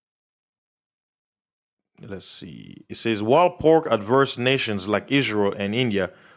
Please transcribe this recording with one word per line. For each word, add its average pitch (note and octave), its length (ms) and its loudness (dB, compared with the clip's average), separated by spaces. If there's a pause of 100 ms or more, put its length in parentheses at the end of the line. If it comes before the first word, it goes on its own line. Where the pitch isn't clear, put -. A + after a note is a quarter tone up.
(2000)
let's G2 260 -14
see. - 600 -18
It - 80 -14
says, A2 260 -2
"While D3+ 280 4
pork-adverse C3+ 880 2
nations A#2+ 500 0
like G2+ 240 0
Israel G#2+ 400 0
and G2+ 220 -4
India G#2 360 0 (260)